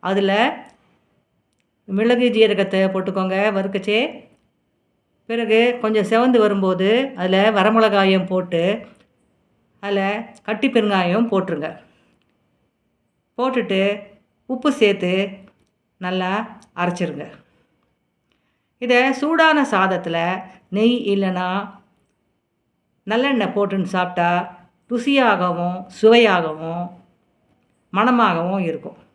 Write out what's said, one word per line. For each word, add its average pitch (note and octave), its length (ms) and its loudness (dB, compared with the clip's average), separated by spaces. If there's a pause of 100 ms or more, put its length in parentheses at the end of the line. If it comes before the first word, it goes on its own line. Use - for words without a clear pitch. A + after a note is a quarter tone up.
அதுல G3 220 0 (1700)
மிளகு, A#3+ 380 2
ஜீரகத்தை G3 440 2 (140)
போட்டுக்கோங்க F#3 440 -2 (180)
வறுக்கச்சே. G3 420 -2 (1300)
பிறகு A3+ 300 2 (220)
கொஞ்சம் A3 300 0
செவந்து A#3+ 320 4
வரும்போது F#3+ 440 0 (340)
அதுல F#3 200 2 (160)
வரமிளகாயும் G3 720 4
போட்டு F3+ 320 -2 (1200)
அதுல G3+ 160 -2 (480)
கட்டி A3 280 -2
பெருங்காயம் G3+ 560 0
போட்டுருங்க. E3+ 400 -4 (1700)
போட்டுட்டு A#3+ 440 -2 (720)
உப்பு C4 260 -2
சேர்த்து G3 320 2 (960)
நல்லா F#3 260 -4 (500)
அரைச்சிருங்க. F3 460 -6 (1600)
இதை B3 160 4 (200)
சூடான D#4 520 2
சாதத்துல F#3 440 -2 (600)
நெய் A#3 200 2 (180)
இல்லைன்னா F#3 340 -2 (1600)
நல்லெண்ணெய் A#3+ 460 0
போட்டுன்னு F#3+ 400 -2
சாப்பிட்டா F3 340 0 (640)
ருசியாகவும் F#3 840 0 (220)
சுவையாகவும் F3 840 4 (1120)
மணமாகவும் G3 680 0
இருக்கும். - 320 -10 (160)